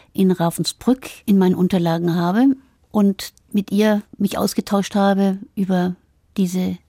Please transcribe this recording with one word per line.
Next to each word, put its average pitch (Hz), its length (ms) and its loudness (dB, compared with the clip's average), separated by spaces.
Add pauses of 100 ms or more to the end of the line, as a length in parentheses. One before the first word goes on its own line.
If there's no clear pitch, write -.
(120)
in 190 200 2
Ravensbrück 175 800 -2 (160)
in 202 120 4
meinen 185 180 4
Unterlagen 170 580 0
habe 202 440 2 (340)
und 202 420 0 (200)
mit 202 180 -2
ihr 208 300 2 (160)
mich 202 200 -2
ausgetauscht - 580 -2
habe 196 420 2 (180)
über 180 400 -2 (400)
diese 185 420 -2 (120)